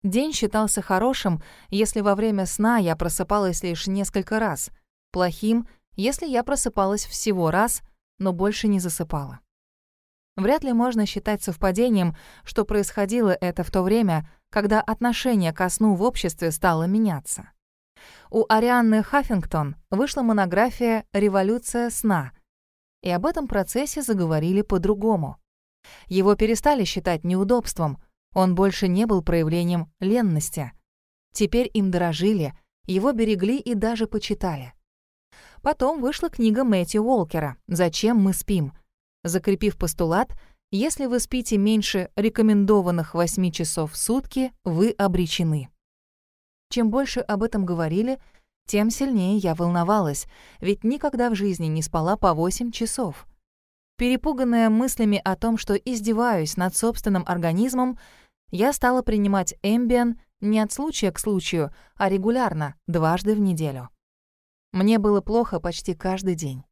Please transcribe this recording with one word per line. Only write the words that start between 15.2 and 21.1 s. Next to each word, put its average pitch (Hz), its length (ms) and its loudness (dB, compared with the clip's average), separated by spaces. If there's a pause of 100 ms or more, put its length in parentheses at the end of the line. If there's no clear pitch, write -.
ко 180 160 -2
сну 208 280 2
в 175 60 -2
обществе 175 500 -2
стало 165 320 2
меняться. 190 680 -2 (800)
У 226 180 2
Арианны 226 560 4
Хаффингтон 175 720 -2 (140)
вышла 262 320 0
монография 220 880 2